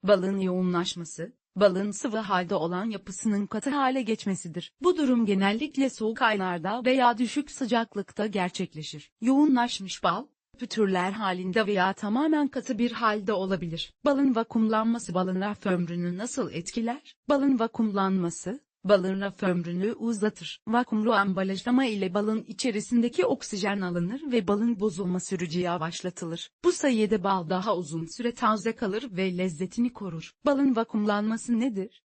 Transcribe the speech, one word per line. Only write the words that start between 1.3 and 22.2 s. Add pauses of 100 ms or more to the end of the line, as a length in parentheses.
balın
sıvı
halde
olan
yapısının
katı
hale
geçmesidir. (100)
Bu
durum
genellikle
soğuk
aylarda
veya
düşük
sıcaklıkta
gerçekleşir. (100)
Yoğunlaşmış
bal, (320)
pütürler
halinde
veya
tamamen
katı
bir
halde
olabilir. (120)
Balın
vakumlanması
balın
raf
ömrünü
nasıl
etkiler? (120)
Balın
vakumlanması, (240)
balın
raf
ömrünü
uzatır.
Vakumlu
ambalajlama
ile
balın